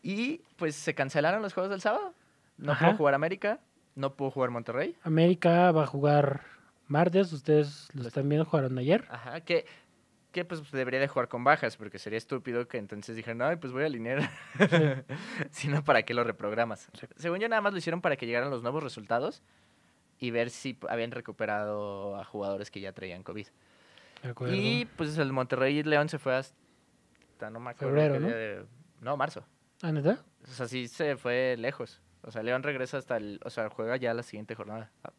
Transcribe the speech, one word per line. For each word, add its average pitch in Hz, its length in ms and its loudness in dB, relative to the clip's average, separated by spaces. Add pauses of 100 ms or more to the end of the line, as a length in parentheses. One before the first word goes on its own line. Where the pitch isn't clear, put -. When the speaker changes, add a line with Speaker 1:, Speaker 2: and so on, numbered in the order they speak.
Speaker 1:
Y, 240 400 -2 (140)
pues, 156 200 -2
se - 180 -4
cancelaron 156 480 2
los 196 120 -6
juegos 190 160 -2
del 196 100 -4
sábado. 349 340 0 (440)
No 143 140 0
Speaker 2:
Ajá. 156 160 6
Speaker 1:
pudo 208 100 6
jugar 143 160 6
América, 190 460 0 (340)
no 135 220 -4
pudo 135 140 -2
jugar 127 200 0
Monterrey. 123 520 -4
Speaker 2:
América 170 720 6
va 156 120 6
a - 20 -2
jugar 143 560 4 (460)
martes, 175 440 4
ustedes 151 600 2
lo 143 60 -10
Speaker 1:
Los 120 100 -8
Speaker 2:
están 139 200 -2
viendo, 151 160 4
jugaron 135 340 2
ayer. 151 320 4
Speaker 1:
Ajá, 123 320 -10
que, 165 220 2 (680)
que, 175 120 -4
pues, 160 260 -8
debería 131 300 0
de 139 80 2
jugar 127 200 0
con 123 160 -6
bajas, 139 320 4
porque 101 220 -14
sería 107 200 -6
estúpido 120 500 -4
que 127 100 -6
entonces 104 380 -10
dijeran, 117 260 -6
"Ay, 160 140 0
pues 139 160 -10
voy 131 100 -2
a 156 40 0
alinear". 127 340 -4 (380)
Speaker 2:
Sí. 190 100 8
Speaker 1:
<laughs> 143 840 0
Si - 180 -6
no, 143 160 2
¿para 127 200 6
qué 120 100 -4
lo 120 100 2
reprogramas? 107 720 -2
Speaker 2:
Sí. - 120 -16 (100)
Speaker 1:
Según 170 240 -4
yo, 226 80 -2
nada 226 140 2
más 202 100 2
lo 190 60 -4
hicieron 170 220 -2
para 156 160 2
que 123 100 -8
llegaran 120 240 0
los 123 120 -4
nuevos 135 200 -2
resultados 123 600 -4 (760)
y 123 120 -4
ver 117 200 0
si 123 240 -10
p-, - 160 -14
habían 117 200 -2
recuperado 104 1040 -6
a 98 80 -10
jugadores 98 460 -6
que 101 100 -12
ya 95 120 -10
traían 92 300 -12
covid. 101 240 -12 (760)
Speaker 2:
De 131 60 -8
acuerdo. 123 260 -4
Speaker 1:
Y, 226 300 0 (120)
pues, 156 220 -4
el 135 140 0
Monterrey 131 460 2
y 151 40 0
León 151 260 2
se 160 100 -6
fue 131 180 0
hasta, - 1120 -12
no 113 100 -14
me 123 100 -10
acuerdo 139 260 -2
Speaker 2:
Febrero, 151 180 4
Speaker 1:
qué 135 60 0
Speaker 2:
¿no? - 80 0
Speaker 1:
día 117 80 -2
de, 101 280 -6 (360)
no, 135 160 -4
marzo. - 280 -4 (380)
Speaker 2:
¿Ah, 170 100 -2
neta? 156 300 2 (220)
Speaker 1:
O - 80 -20
sea, 127 160 -6
sí 123 200 -6
se 147 280 -2
fue 123 420 0
lejos. 120 420 -6 (220)
O - 80 -18
sea, 110 120 -8
León 123 200 0
regresa 135 360 -4
hasta 127 180 -4
el, 104 280 -6
o 117 60 -8
sea, 110 200 -4
juega 117 260 -4
ya 123 160 0
la 117 100 -4
siguiente 107 320 -12
jornada. 110 360 -12 (120)
Ah. - 160 -14